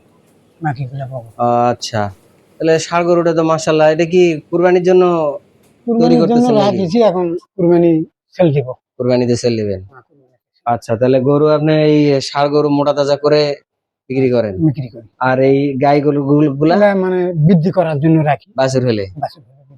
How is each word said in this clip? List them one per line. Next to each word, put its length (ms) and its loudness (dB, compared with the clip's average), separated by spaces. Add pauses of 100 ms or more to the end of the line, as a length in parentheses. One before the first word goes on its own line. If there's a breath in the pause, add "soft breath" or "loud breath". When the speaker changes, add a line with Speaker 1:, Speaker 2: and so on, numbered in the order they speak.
(600)
Speaker 1:
বাকিগুলা 440 -8
বকন। 260 -14 (300)
Speaker 2:
আচ্ছা, 400 -4 (480)
তাহলে 300 -2
ষাঁড় 260 -4
গরুটা 280 2
তো 100 0
মাশাআল্লাহ, 480 0
এটা 140 0
কি 160 2 (220)
কুরবানির 420 0
জন্য 180 4 (840)
তৈরি 280 2
Speaker 1:
কুরবানির 20 2
জন্য 20 2
Speaker 2:
করতেছেন 360 2
নাকি? 100 2
Speaker 1:
রাখিছি, 380 -2
এখন 220 0 (240)
কুরবানি 420 2 (400)
সেল 200 0
দিব। 160 -4 (240)
Speaker 2:
কুরবানিতে 440 0
সেল 200 -2
দিবেন? 260 -4
Speaker 1:
হ্যাঁ, 220 -20
কুরবানি। 320 -20 (300)
Speaker 2:
আচ্ছা, 300 -4
তাহলে 240 0
গরু 280 0
আপনি 340 0
এই 160 2 (240)
ষাঁড় 280 -4
গরু 200 0
মোটা 240 0
তাজা 240 0
করে 240 0 (680)
বিক্রি 200 0
করেন? 300 -2
Speaker 1:
বিক্রি 300 -2
করি। 180 -20 (120)
Speaker 2:
আর 200 0
এই 180 4 (200)
গাই 240 2
গরু 220 0
গুল-, 300 2
গুলা? 220 0
Speaker 1:
এগুলা 200 4
মানে 240 -2 (200)
বৃদ্ধি 320 2
করার 280 -2
জন্য 220 2
রাখি। 340 -2
Speaker 2:
বাছুর 300 0
হলে? 200 -2 (100)
Speaker 1:
বাছুর 280 -12
হলে। 140 -20 (200)